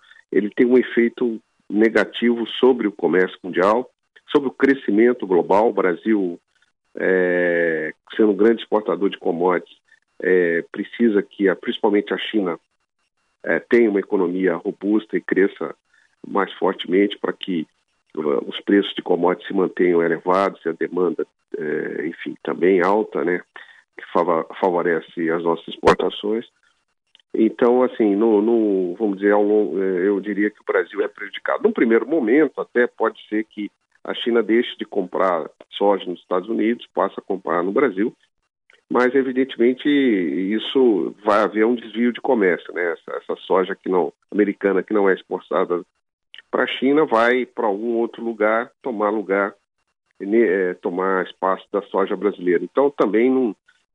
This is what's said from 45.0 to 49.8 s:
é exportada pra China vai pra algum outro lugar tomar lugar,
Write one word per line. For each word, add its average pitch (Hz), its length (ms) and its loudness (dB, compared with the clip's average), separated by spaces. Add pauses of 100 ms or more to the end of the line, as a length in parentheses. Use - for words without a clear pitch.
é 95 60 4
exportada 87 720 -4 (640)
pra - 160 0
China 143 400 2
vai 120 400 2
pra 117 220 -6
algum 110 300 -2
outro 120 260 -4
lugar 113 480 -2 (100)
tomar 104 300 -2
lugar, 101 420 -2 (640)